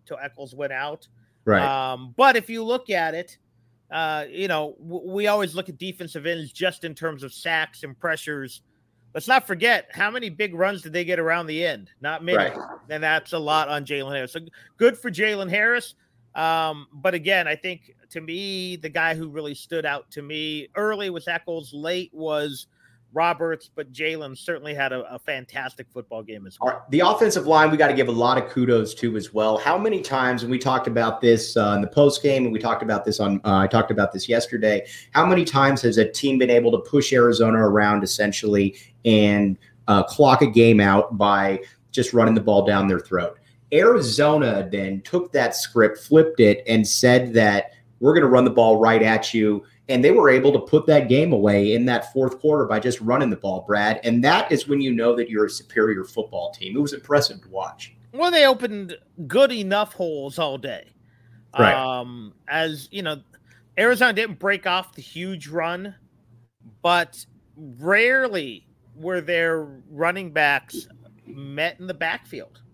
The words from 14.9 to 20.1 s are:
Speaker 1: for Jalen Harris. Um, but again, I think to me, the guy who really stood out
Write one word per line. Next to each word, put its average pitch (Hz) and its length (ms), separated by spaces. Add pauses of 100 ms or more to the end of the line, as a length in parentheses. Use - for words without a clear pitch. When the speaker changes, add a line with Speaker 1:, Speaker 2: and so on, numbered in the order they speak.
Speaker 1:
for 240 140
Jalen 196 400
Harris. 226 420 (400)
Um, 160 580
but 151 220
again, 175 340
I 151 80
think - 380 (160)
to 165 120
me, 185 560
the 156 120
guy 165 240
who 160 160
really 147 240
stood 160 320
out 143 260